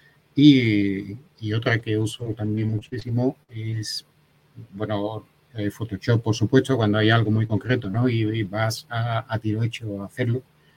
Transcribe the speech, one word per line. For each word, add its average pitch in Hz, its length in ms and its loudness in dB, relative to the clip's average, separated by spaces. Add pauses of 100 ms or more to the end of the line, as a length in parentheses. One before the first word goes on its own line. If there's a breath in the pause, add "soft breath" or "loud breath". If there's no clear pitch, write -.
(360 soft breath)
Y, 104 800 6 (220)
y 107 140 -4
otra 113 260 0
que 110 180 -2
uso 110 280 -4 (100)
también 107 340 -2
muchísimo 120 680 -2 (120)
es, 110 560 -8 (680)
bueno, 104 560 -6 (260)
eh, 104 180 -4
Photoshop, 117 520 -2
por 110 120 0
supuesto, 131 400 2
cuando 107 220 2
hay 107 140 4
algo 117 180 4
muy 110 160 2
concreto, 110 440 -2
¿no? 120 200 0
Y, 113 120 0
y 110 220 -2
vas 110 460 -4
a, 117 420 -4
a 110 80 -2
tiro 110 240 -2
hecho 110 380 -6
a 101 60 -10
hacerlo. 123 340 -2 (360 soft breath)